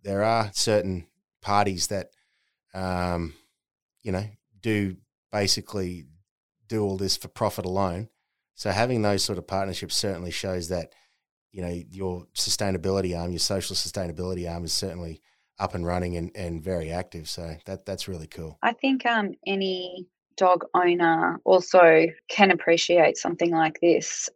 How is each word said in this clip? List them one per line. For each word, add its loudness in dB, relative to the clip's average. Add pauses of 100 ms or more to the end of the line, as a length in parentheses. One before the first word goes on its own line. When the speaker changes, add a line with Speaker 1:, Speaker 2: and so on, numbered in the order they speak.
Speaker 1:
There -2
are 0
certain 0 (360)
parties 2
that, -6 (640)
um, -2 (680)
you -4
know, -2 (360)
do 0 (360)
basically -2 (600)
do -2
all 0
this -2
for -12
profit -4
alone. -2 (460)
So -4
having 2
those 2
sort -2
of -10
partnerships -4
certainly -4
shows -4
that, -6 (600)
you -10
know, -6
your -6
sustainability -2
arm, -4
your -4
social -2
sustainability -6
arm -8
is -6
certainly -6 (380)
up -4
and -4
running -2
and, -6
and -8
very -4
active. -8
So -10 (100)
that, -12
that's -8
really -10
cool. -14
Speaker 2:
I 2
think, -2
um, 0 (140)
any -4 (300)
dog 4 (100)
owner 4
also 8 (240)
can 6
appreciate 4
something -2
like 0
this. 2